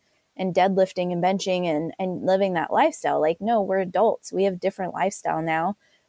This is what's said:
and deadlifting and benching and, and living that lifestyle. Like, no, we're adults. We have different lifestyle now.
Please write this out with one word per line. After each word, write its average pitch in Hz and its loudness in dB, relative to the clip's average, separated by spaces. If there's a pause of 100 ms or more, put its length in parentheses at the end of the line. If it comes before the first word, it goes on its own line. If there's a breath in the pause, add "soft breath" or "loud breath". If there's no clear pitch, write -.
(380)
and 185 -2
deadlifting 185 2
and 175 0
benching 185 0
and, 160 -2
and 175 -4
living 190 2
that 160 -2
lifestyle. 151 2
Like, 160 2
no, 220 2
we're 190 0
adults. 190 0
We 185 0
have 185 -2
different 185 -4
lifestyle 165 -2
now. 165 -2 (320)